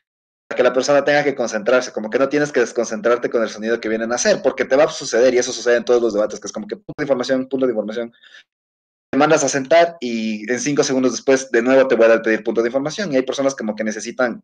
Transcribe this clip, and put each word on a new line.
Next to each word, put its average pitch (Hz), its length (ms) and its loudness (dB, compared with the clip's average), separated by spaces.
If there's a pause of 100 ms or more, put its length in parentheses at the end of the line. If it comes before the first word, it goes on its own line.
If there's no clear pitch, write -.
(480)
Para - 80 -8
que 127 80 2
la 123 80 4
persona 139 320 2
tenga 147 180 2
que 139 140 -2
concentrarse, 113 560 0
como 110 180 -8
que 131 80 -2
no 135 100 2
tienes 147 220 0
que - 80 -2
desconcentrarte 117 720 -2
con 120 120 0
el 104 80 -2
sonido 113 280 -4
que 110 100 -8
vienen 113 220 -4
a 123 60 -2
hacer, 107 260 0
porque 127 220 0
te 131 100 0
va 147 100 6
a - 40 2
suceder, 127 440 2
y 123 60 2
eso 123 140 0
sucede 120 240 0
en 113 80 -2
todos 120 180 4
los 113 100 0
debates, 104 280 -2
que 101 80 -14
es - 40 -12
como 104 140 -12
que - 80 -10
punto - 240 -14
de 147 60 -6
información, 131 440 -4
punto 131 180 -2
de 123 60 0
información. 110 400 -6 (1000)
Te 135 60 0
mandas 151 260 4
a 131 40 0
sentar 156 520 2
y 110 500 -4
en 123 80 0
cinco 147 240 0
segundos 131 300 0
después - 400 0
de 117 100 4
nuevo 131 240 4
te 127 80 0
vuelve 113 200 6
a 110 80 2
pedir 110 200 0
punto 117 200 -2
de 120 60 -2
información, 151 440 -4
y 131 40 0
hay 131 60 4
personas 131 320 -2
como 107 220 -6
que 107 80 -6
necesitan 110 600 -4